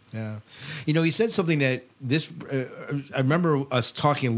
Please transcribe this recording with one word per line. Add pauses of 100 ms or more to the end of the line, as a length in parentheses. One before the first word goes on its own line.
(120)
Yeah. (500)
You
know,
he
said
something
that (160)
this, (220)
uh, (500)
I
remember
us
talking
a